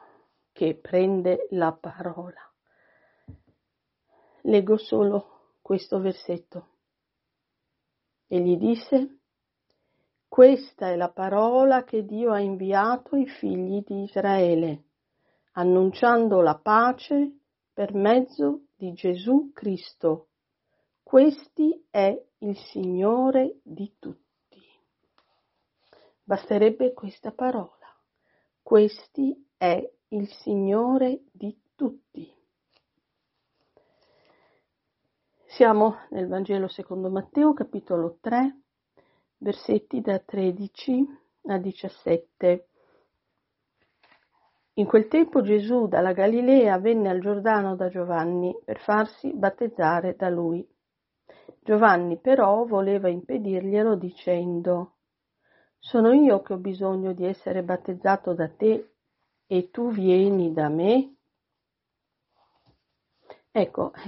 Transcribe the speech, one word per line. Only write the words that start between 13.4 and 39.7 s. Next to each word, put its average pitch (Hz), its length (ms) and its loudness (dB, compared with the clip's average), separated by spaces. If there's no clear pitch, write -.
di 196 180 -8
Israele, 180 800 0
annunciando 190 880 2
la 156 200 2
pace 254 760 0
per 202 220 -6
mezzo 247 680 0
di 180 200 -10
Gesù 226 600 -2
Cristo. 175 720 -6
Questi 302 840 2
è 196 320 0
il 202 180 -8
Signore 226 1080 -2
di 202 340 -16
tutti." - 640 -20
Basterebbe 220 720 0
questa - 360 -14
parola. 247 460 -6
"Questi - 840 0
è 180 360 -2
il 202 180 -6
Signore 233 1000 -2
di 208 240 -14
tutti." - 600 -10
Siamo 214 520 2
nel 185 180 -8
Vangelo 190 380 -4
secondo 190 440 -10
Matteo, 285 420 0
capitolo 175 680 -6
tre, 254 400 -2
versetti 208 640 -4